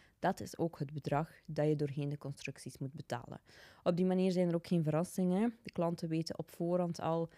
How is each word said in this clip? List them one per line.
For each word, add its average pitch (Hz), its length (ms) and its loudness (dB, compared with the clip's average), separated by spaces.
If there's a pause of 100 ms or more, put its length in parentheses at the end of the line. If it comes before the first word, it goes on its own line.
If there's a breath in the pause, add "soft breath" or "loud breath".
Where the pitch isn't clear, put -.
(200 soft breath)
dat 185 200 0
is - 180 -10
ook 165 220 -2
het 147 140 -6
bedrag 147 360 0 (160)
dat 151 220 0
je 156 80 6
doorheen 143 340 -2
de 147 80 -4
constructies - 600 -10
moet 135 160 -6
betalen. - 480 -8 (420 loud breath)
Op 175 140 2
die 180 80 4
manier 185 260 4
zijn 180 160 4
er 170 80 2
ook 170 120 -4
geen 170 160 4
verrassingen. 180 680 2 (100)
De - 80 -16
klanten 170 380 -2
weten 160 300 -2
op - 160 -8
voorhand 175 460 0
al, 165 360 0